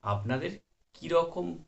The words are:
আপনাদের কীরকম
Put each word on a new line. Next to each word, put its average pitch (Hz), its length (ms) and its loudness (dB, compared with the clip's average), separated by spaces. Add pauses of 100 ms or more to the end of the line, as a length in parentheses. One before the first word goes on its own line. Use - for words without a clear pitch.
আপনাদের 117 480 0 (420)
কীরকম - 520 2 (220)